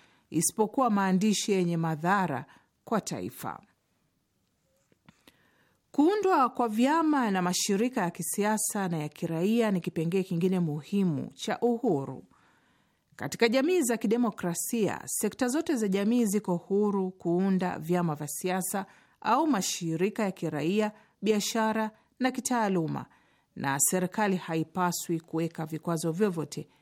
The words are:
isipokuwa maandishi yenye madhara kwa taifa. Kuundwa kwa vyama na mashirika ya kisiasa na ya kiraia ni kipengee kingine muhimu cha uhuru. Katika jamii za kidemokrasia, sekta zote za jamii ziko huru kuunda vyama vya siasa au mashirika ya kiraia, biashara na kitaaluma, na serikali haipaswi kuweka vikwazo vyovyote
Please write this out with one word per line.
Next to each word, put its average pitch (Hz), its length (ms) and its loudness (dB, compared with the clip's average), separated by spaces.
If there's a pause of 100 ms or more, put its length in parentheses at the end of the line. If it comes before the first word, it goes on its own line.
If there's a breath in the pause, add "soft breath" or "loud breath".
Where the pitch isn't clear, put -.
(300 soft breath)
isipokuwa 214 600 2
maandishi 196 640 2
yenye 175 240 2
madhara 165 680 0 (400 soft breath)
kwa 214 160 -2
taifa. 110 600 -8 (2250 soft breath)
Kuundwa 359 560 4
kwa 247 200 -2
vyama 269 640 2
na 190 120 0
mashirika 208 580 0
ya 175 100 0
kisiasa 208 800 -2
na 170 100 -2
ya 151 100 -4
kiraia 196 640 0
ni 190 100 0
kipengee 170 420 -2
kingine 180 380 0
muhimu 156 760 0
cha - 260 -6
uhuru. 190 640 0 (920 soft breath)
Katika 180 320 0
jamii 294 340 2
za 233 140 0
kidemokrasia, 208 1080 0
sekta - 420 -4
zote 311 280 -2
za 214 120 0
jamii 208 360 2
ziko 202 320 0
huru 196 540 0
kuunda 185 680 0
vyama 170 360 0
vya 147 140 -8
siasa 185 580 -4 (340 soft breath)
au 269 260 2
mashirika 185 760 0
ya 196 80 0
kiraia, 175 640 -2 (300 soft breath)
biashara 220 680 0 (300 soft breath)
na 254 100 2
kitaaluma, 196 760 0 (500 soft breath)
na 139 240 -2
serikali 185 560 2
haipaswi 165 840 -2
kuweka 160 460 -4
vikwazo 165 460 -4
vyovyote 165 560 -2 (140 soft breath)